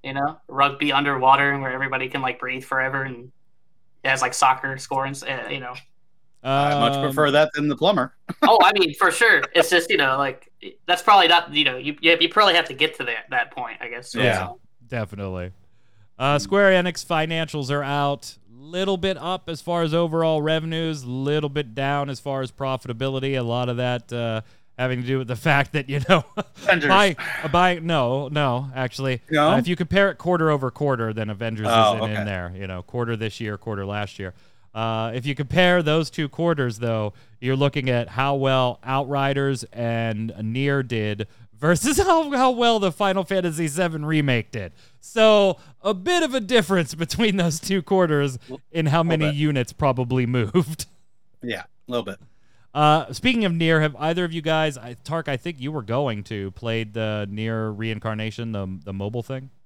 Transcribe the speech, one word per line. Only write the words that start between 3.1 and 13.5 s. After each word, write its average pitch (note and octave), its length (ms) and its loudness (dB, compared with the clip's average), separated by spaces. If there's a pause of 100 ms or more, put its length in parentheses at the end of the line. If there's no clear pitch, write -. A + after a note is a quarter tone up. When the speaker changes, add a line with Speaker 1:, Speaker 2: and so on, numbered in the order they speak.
Speaker 1:
it C3+ 40 0
has, C3+ 120 0
like, B2+ 140 -2
soccer C3+ 420 2
score C3+ 300 -4
and C#3 100 -8
s-, - 60 -14
uh, B2 280 -8
you C#3 100 -8
know. B2+ 140 -12 (680)
Speaker 2:
I C#3 280 2 (100)
much C#3+ 140 4
Speaker 3:
Um, C#3 100 -2
Speaker 2:
prefer C#3+ 260 2
that D3+ 240 4
than D3 140 -2
the C#3+ 80 -2
plumber. D#3+ 380 0 (140)
<laughs> - 140 -4
Speaker 1:
Oh, A#3 200 6
I F#3+ 160 8
mean, D#3+ 160 0
for F#3 160 4
sure. G3 320 4 (120)
It's E3 160 4
just, E3 200 2
you - 80 2
know, C3+ 200 2
like, C#3 320 -4 (360)
that's F3 160 0
probably G3 260 8
not, E3 260 4
you D3 100 2
know, C3 120 0
you, C#3+ 240 -8
you, E3 200 6
you E3+ 100 4
probably G3+ 240 4
have E3+ 120 4
to C#3 80 -10
get D3 220 -2
to C#3 80 -8
that, A2+ 260 -6
that B2 200 0